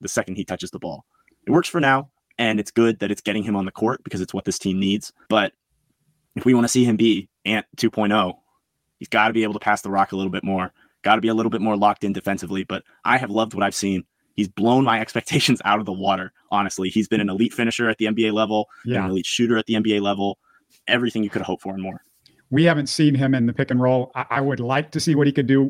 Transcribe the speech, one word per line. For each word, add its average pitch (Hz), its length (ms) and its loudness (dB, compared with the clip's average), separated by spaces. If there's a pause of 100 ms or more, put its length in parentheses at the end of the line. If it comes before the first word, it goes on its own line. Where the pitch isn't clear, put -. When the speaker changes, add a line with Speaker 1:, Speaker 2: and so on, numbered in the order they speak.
Speaker 1:
the 98 80 -10
second 95 260 -4
he 101 80 -6
touches 90 280 -8
the 92 80 -12
ball." - 260 -12 (420)
It - 40 2
works 170 180 4
for 175 100 -2
now, 139 300 2 (280)
and 110 220 0
it's 101 120 -6
good 113 280 2
that 101 100 -2
it's 104 120 -4
getting 104 220 -2
him 107 120 -4
on 95 100 -2
the 95 60 -8
court 113 320 -2
because - 160 -8
it's 92 140 -6
what 95 120 -6
this - 140 -4
team 95 200 -2
needs. 98 340 -2 (160)
But 107 240 2 (800)
if - 100 -4
we 127 80 6
wanna 120 140 4
see 127 160 4
him 117 140 2
be 101 320 2 (160)
Ant 104 200 -2 (120)
two 113 120 2
point 104 220 0
oh, 104 280 0 (600)
he's - 80 -16
gotta 113 260 2
be 113 100 2
able 107 100 -2
to 104 60 -6
pass 104 220 0
the 101 80 -10
rock 98 220 0
a 95 60 -4
little 95 140 -2
bit 95 120 -6
more, 92 300 -4 (300)
gotta 107 180 4
be 113 80 0
a 110 40 2
little 113 160 2
bit 110 120 -4
more 107 160 0
locked 104 260 2
in 101 80 0
defensively. 95 540 -4
But 95 180 -8 (220)
I 123 120 2
have 127 120 -4
loved 110 240 -2
what 92 100 -2
I've 98 120 0
seen. 95 280 -2 (320)
He's 101 140 -2
blown 120 340 2
my 113 160 2
<laughs> - 20 -4
expectations 127 600 -2
out 104 160 2
of 107 60 -6
the 98 80 -6
water, 95 400 -2 (180)
honestly. 98 380 -2
He's 107 180 0
been 107 140 0
an 101 80 -2
elite 107 240 0
finisher 117 360 -2
at 110 80 -2
the 110 100 0
N 110 60 0
B 110 140 0
A 104 60 -2
level, 107 340 0 (160)
Speaker 2:
Yeah. 107 220 -2
Speaker 1:
an 95 60 -4
elite 92 140 -2
shooter 117 320 0
at 110 100 -4
the 117 100 0
N 107 60 0
B 107 120 2
A 104 60 0
level, 98 360 -2 (480)
everything 120 380 0
you 101 60 -2
could 98 140 -6
hope - 180 -6
for 95 120 -10
and 98 80 -8
more. 95 220 -12 (480)
Speaker 2:
We 139 120 4
haven't 151 240 4
seen 151 260 2
him 135 220 2
in 120 100 2
the 120 80 0
pick 135 160 -2
and 127 100 2
roll. 127 360 2
I, 127 160 -6
I 120 100 0
would 135 180 -2
like 131 320 -2
to 156 80 -2
see 160 140 2
what 143 140 4
he 139 60 2
could 139 120 2
do 135 240 4